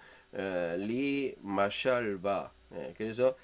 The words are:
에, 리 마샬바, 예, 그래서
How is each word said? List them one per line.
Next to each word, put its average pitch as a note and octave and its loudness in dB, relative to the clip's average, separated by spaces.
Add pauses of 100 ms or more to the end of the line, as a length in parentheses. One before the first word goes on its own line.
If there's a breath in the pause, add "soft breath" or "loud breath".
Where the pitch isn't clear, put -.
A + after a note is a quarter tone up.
(320 loud breath)
에, F2+ -2
리 C3 0
마샬바, G2 0 (220)
예, C#2+ -8
그래서 A#2 2